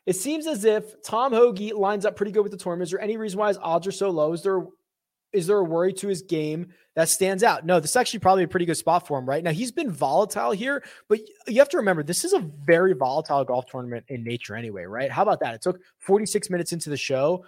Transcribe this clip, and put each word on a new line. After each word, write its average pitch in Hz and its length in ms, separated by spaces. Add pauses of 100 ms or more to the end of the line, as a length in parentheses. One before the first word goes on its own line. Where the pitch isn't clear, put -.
"It 185 120
seems 302 300
as 220 200
if 214 360
Tom 247 300
Hoge 220 400
lines 202 320
up 202 100
pretty 202 180
good 208 100
with 196 100
the 190 60
tournament. 175 300
Is - 20
there 185 100
any 214 160
reason 208 220
why 208 100
his 196 80
odds 170 300
are 196 60
so 196 180
low? 156 240
Is 170 80
there, 190 240 (680)
is 180 140
there 208 100
a 196 80
worry 170 300
to 202 140
his 185 120
game 160 480 (280)
that 160 120
stands 190 340
out?" 175 220
No, 175 160
this 151 120
is - 40
actually 233 240
probably 185 240
a 165 40
pretty 175 180
good 165 100
spot 165 300
for 143 120
him 127 80
right 143 160
now. 170 100
He's 226 200
been 311 180
volatile 175 600
here, 254 340 (240)
but 220 100
y-, - 360
you 247 60
have 285 100
to 349 80
remember, 190 240
this 175 240
is 381 80
a 359 60
very 165 520
volatile 139 520
golf 123 200
tournament 123 440
in 123 140
nature 117 320
anyway, 107 300
right? 120 260
How 143 120
about 202 180
that? 123 140
It - 80
took 180 180 (180)
forty-six 202 520
minutes 175 240
into 160 160
the 139 80
show 151 500